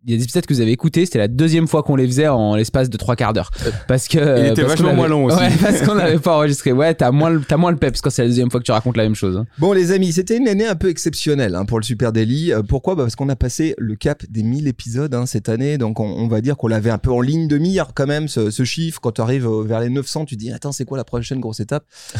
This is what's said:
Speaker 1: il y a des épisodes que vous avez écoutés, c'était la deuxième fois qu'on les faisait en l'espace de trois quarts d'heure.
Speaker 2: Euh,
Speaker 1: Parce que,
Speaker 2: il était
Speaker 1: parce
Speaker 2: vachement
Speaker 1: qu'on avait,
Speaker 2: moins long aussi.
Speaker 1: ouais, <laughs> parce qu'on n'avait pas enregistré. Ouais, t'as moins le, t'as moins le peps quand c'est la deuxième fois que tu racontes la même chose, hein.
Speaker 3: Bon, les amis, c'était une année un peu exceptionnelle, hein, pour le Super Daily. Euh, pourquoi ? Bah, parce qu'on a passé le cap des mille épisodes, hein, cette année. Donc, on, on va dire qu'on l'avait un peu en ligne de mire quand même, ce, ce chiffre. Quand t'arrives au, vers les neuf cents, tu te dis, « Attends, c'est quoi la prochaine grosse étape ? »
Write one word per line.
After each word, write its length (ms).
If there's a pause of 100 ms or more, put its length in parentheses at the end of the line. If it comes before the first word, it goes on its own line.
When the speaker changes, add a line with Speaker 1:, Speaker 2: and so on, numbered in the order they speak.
Speaker 1:
il 60
y 20
a 40
des 60
épisodes 220
que 80
vous 60
avez 120
écoutés, 320
c'était 140
la 100
deuxième 380
fois 160
qu'on 140
les 100
faisait 220
en 260
l'espace 340
de 80
trois 200
quarts 160
d'heure. 180 (160)
Speaker 2:
Euh, 40 (180)
Speaker 1:
Parce 200
que, 100
Speaker 2:
il 340
était 100
Speaker 1:
parce 120
Speaker 2:
vachement 100
Speaker 1:
qu'on 60
avait, 60
Speaker 2:
moins 120
long 180
aussi. 120
Speaker 1:
ouais, 180
<laughs> 40
parce 220
qu'on 140
n'avait 220
pas 180
enregistré. 360
Ouais, 220
t'as 160
moins 200
le, 100
t'as 160
moins 160
le 40
peps 240
quand 100
c'est 120
la 60
deuxième 220
fois 100
que 40
tu 80
racontes 240
la 60
même 140
chose, 200
hein. 100 (120)
Speaker 3:
Bon, 140
les 200
amis, 200
c'était 240
une 120
année 180
un 100
peu 120
exceptionnelle, 680
hein, 80
pour 140
le 60
Super 280
Daily. 400
Euh, 100
pourquoi ? 320
Bah, 80
parce 140
qu'on 120
a 80
passé 420
le 180
cap 340
des 140
mille 240
épisodes, 460
hein, 120
cette 220
année. 300
Donc, 220
on, 60
on 220
va 120
dire 160
qu'on 120
l'avait 220
un 80
peu 120
en 100
ligne 280
de 100
mire 360
quand 120
même, 220
ce, 220
ce 140
chiffre. 360
Quand 120
t'arrives 340
au, 180
vers 160
les 100
neuf 160
cents, 180
tu 120
te 40
dis, « 120
Attends, 200
c'est 120
quoi 140
la 60
prochaine 360
grosse 200
étape ? » 240 (360)